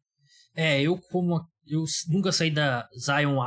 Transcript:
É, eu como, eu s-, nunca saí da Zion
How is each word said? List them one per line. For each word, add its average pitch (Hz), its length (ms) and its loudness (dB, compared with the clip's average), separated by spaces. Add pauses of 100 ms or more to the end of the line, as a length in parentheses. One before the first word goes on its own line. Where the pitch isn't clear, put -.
(560)
É, 156 260 2
eu 170 160 0
como, 175 420 -2 (280)
eu 160 160 -2
s-, - 280 -4
nunca 185 200 2
saí 160 180 2
da 143 380 0 (100)
Zion 143 480 0